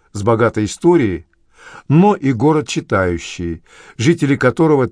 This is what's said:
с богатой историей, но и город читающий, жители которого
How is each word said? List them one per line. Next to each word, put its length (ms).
с 100
богатой 440
историей, 580
но 280
и 180
город 340
читающий, 960
жители 380
которого 560